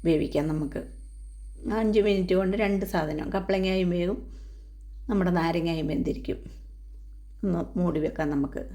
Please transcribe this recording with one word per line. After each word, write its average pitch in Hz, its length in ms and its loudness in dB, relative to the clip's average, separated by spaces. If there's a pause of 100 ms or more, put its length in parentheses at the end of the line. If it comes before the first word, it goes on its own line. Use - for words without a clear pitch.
വേവിക്കാം 151 440 4
നമുക്ക്. 156 320 -2 (880)
ആ 214 140 2
അഞ്ച് 214 220 6
മിനിറ്റ് 196 320 4
കൊണ്ട് 190 240 4
രണ്ട് 196 300 4
സാധനം, 156 420 0
കപ്പളങ്ങയും 185 580 2
വേകും, 175 280 2 (880)
നമ്മുടെ 190 320 2
നാരങ്ങയും 165 540 2
വെന്തിരിക്കും. - 460 -2 (1000)
ഒന്ന് 175 240 0 (140)
മൂടി 170 240 2
വെക്കാം 156 300 0
നമുക്ക്. 139 320 -2 (120)